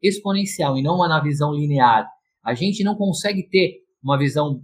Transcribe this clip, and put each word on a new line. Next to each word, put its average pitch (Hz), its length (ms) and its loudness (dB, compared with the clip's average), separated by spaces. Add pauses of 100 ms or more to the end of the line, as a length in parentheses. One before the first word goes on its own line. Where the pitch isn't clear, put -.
exponencial 196 760 -2
e 135 60 -2
não 165 120 0
uma 175 120 2
na 156 120 2
visão 147 320 0
linear. 139 560 2 (360)
A 117 100 -2
gente 185 300 -2
não 214 120 0
consegue 196 540 -4
ter 185 300 0 (240)
uma 135 160 0
visão, 143 440 -2